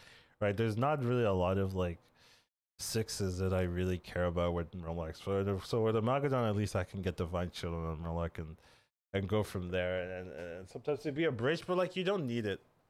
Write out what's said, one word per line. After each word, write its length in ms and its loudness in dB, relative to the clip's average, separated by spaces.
right? 160 2
There's 220 2
not 260 2
really 200 4
a 80 6
lot 260 4
of, 160 0
like, 240 0
sixes 600 -2
that 160 2
I 80 4
really 360 2
care 280 0
about 280 2
with 180 -2
Murlocs. 520 -6
So, 400 2
so 200 2
with 120 4
Amalgadon, 520 2
at 80 2
least 200 0
I 80 0
can 180 -8
get 160 -2
Divine 340 -2
Shield 220 -6
on 240 -4
Murloc 400 -4
and, 200 -10
and 140 0
go 160 2
from 260 -6
there. 320 0
And, 120 -10
and, 280 -10
and 100 -16
sometimes 300 -4
it'd 140 -4
be 100 0
a 80 2
bridge, 340 0
but, 120 0
like, 180 0
you 80 -2
don't 220 0
need 200 0
it 140 -2